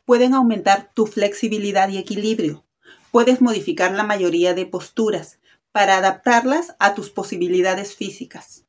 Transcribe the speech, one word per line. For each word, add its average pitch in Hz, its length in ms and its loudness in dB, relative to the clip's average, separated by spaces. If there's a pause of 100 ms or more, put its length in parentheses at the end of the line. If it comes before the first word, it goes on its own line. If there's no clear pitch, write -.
pueden 247 300 4
aumentar 202 580 0
tu 214 140 0
flexibilidad 202 840 -2
y 196 80 -6
equilibrio. 202 680 -4 (480)
Puedes 247 280 4
modificar 190 520 0
la 208 120 -2
mayoría 180 480 0
de 180 140 -4
posturas - 720 -6 (340)
para 190 240 4
adaptarlas 240 840 0
a 202 160 2
tus - 140 -10
posibilidades 185 840 -2
físicas. - 760 -14